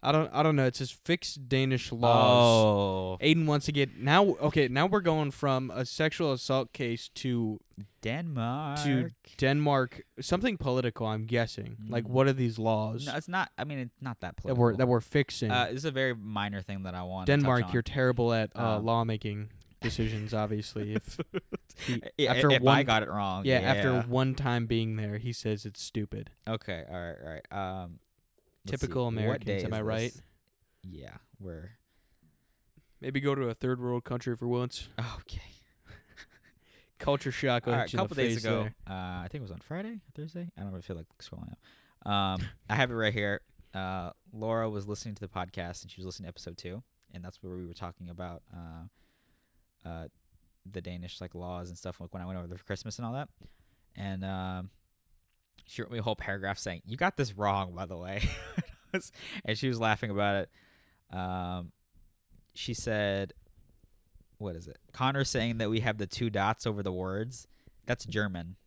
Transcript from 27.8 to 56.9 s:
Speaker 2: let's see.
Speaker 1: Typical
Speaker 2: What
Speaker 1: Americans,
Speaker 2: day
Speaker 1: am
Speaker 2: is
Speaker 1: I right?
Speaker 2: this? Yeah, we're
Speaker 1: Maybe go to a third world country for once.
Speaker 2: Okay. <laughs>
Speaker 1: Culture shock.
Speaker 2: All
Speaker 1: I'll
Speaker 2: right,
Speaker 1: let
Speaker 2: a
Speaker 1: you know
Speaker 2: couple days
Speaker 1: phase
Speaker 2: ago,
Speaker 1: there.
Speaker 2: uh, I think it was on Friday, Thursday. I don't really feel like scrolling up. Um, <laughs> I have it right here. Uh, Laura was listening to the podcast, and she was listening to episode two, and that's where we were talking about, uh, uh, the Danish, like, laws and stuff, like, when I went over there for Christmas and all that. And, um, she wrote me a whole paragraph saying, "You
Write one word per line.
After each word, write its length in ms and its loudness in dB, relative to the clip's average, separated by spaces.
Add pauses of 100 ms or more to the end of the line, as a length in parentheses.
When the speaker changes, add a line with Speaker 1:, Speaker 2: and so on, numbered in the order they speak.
Speaker 2:
let's 140 -4
see. 60 -2
Speaker 1:
Typical 180 0
Speaker 2:
What 80 0
Speaker 1:
Americans, 320 0
Speaker 2:
day 200 -2
Speaker 1:
am 100 -2
Speaker 2:
is 40 -2
Speaker 1:
I 40 -2
right? 300 -2
Speaker 2:
this? 100 -18 (600)
Yeah, 340 -16 (220)
we're 380 -12 (1200)
Speaker 1:
Maybe 180 -2
go 160 2
to 140 0
a 60 -2
third 260 0
world 240 -2
country 320 -4
for 100 -6
once. 420 -2 (300)
Speaker 2:
Okay. 220 -10 (480)
<laughs> 1120 -20
Speaker 1:
Culture 320 0
shock. 340 0
Speaker 2:
All 60 2
Speaker 1:
I'll 80 2
Speaker 2:
right, 60 2
Speaker 1:
let 20 -6
Speaker 2:
a 40 -8
Speaker 1:
you 40 -2
know 80 2
Speaker 2:
couple 120 -6
days 200 2
Speaker 1:
phase 80 -4
Speaker 2:
ago, 180 2
Speaker 1:
there. 120 -4 (140)
Speaker 2:
uh, 360 -8
I 40 -8
think 120 -10
it 20 -10
was 80 -10
on 80 -12
Friday, 400 -10 (160)
Thursday. 420 -10
I 40 -14
don't 100 -8
really 120 -10
feel 140 -8
like 100 -12 (140)
scrolling 320 -14
up. 560 -18
Um, 380 0 (100)
<laughs> 140 -12
I 60 0
have 160 2
it 20 -6
right 180 2
here. 280 -2 (340)
Uh, 360 -6 (220)
Laura 380 -2
was 160 -6
listening 300 -8
to 40 -14
the 80 -10
podcast, 540 -8
and 80 -18
she 100 -18
was 60 -10
listening 200 -10
to 20 -10
episode 300 -14
two, 240 -12 (300)
and 120 -14
that's 180 -16
where 140 -10
we 100 -8
were 80 -12
talking 340 -12
about, 340 -10 (120)
uh, 1300 -20
uh, 180 -10 (640)
the 100 -8
Danish, 400 -10
like, 140 -12
laws 360 -8
and 60 -14
stuff, 240 -10
like, 140 -14
when 80 -8
I 40 -8
went 120 -6
over 80 -8
there 120 -10
for 60 -18
Christmas 360 -8
and 60 -6
all 80 -6
that. 140 -8 (680)
And, 280 -6
um, 460 -6 (960)
she 160 -10
wrote 80 -10
me 80 -6
a 40 -4
whole 140 0
paragraph 420 -4
saying, 260 -8
"You 120 -10